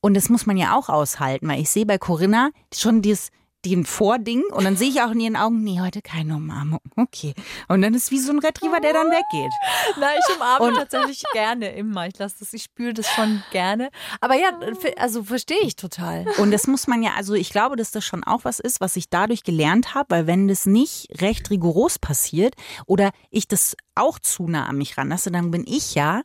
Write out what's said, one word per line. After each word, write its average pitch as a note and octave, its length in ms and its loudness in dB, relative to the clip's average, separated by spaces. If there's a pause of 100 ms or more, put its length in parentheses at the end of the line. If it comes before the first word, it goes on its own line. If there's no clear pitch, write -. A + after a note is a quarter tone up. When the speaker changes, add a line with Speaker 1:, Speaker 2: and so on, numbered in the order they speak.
Speaker 1:
Und G3+ 120 4
das G3 160 2
muss A#3 160 4
man G3+ 120 2
ja F3+ 180 2
auch F#3 140 0
aushalten, D3 600 0
weil C#3 100 -2
ich D3+ 100 -2
sehe G#3+ 160 2
bei G3+ 120 2
Corinna G3+ 540 2 (220)
schon A3+ 280 4
dieses, G3+ 280 0 (360)
den F3+ 200 2
Vording A#3 580 0 (100)
und F#3+ 100 0
dann F#3+ 140 2
sehe B3 100 2
ich C#4 140 2
auch A#3 100 0
in A3+ 80 0
ihren A3+ 160 0
Augen, A3 300 2
„Nee, F#3 160 -2
heute F#3 200 -4
keine D#3 360 -4
Umarmung.“ D3+ 420 -4 (160)
Okay. D#3 380 -2 (340)
Und F#3+ 140 4
dann A3 120 2
ist B3 160 0
wie C4+ 100 0
so C4 120 -2
ein D4 80 2
Retriever, D#4+ 400 0
der D4+ 140 2
dann D#4+ 140 2
weggeht. G#5+ 440 0 (480)
Speaker 2:
Na, C#4 80 2 (100)
ich - 200 4
umarme B3+ 300 4
Speaker 1:
Und A#3+ 80 2
Speaker 2:
tatsächlich C4+ 480 -2 (100)
gerne A3 420 -2
immer. G3 320 -6
Ich F#3+ 100 -12
lass G3 200 -8
das, - 160 -16
ich A3+ 100 -12
spüre A#3+ 300 -6
das A3 200 -4
schon G#3+ 380 0
gerne. G#3 380 -2 (320)
Aber C4 140 4
ja, F4+ 160 4 (100)
f-, - 360 -4
also A3+ 280 -2
verstehe B3+ 360 -2
ich A3 140 0
total. F3 500 -6 (120)
Speaker 1:
Und G#3 140 4
das G#3 160 2
muss C4+ 200 0
man A#3 160 2
ja, G#3+ 140 0
also G3 160 -2
ich F#3+ 160 0
glaube, A#3+ 260 0
dass A3+ 160 -4
das G#3+ 140 -6
schon - 180 -6
auch - 220 -2
was B3 160 -4
ist, - 180 -4
was F#3+ 160 -2
ich F3+ 140 -6
dadurch G#3+ 340 0
gelernt E3 500 2
habe, C#4 120 0 (100)
weil D#3+ 120 2
wenn F#3+ 200 4
das G3 180 0
nicht A3 440 2 (120)
recht G#3 280 -2
rigoros F3+ 500 2
passiert E3 560 0 (300)
oder G3 240 4 (200)
ich - 200 -2
das - 260 0 (180)
auch C#4+ 260 0
zu - 280 -4
nah D#3+ 200 -2
an C#3 100 -4
mich C#3+ 200 -4
ranlasse, D3+ 340 -2
dann F3 200 0
bin E3+ 160 -2
ich - 280 -4
ja D#3+ 300 2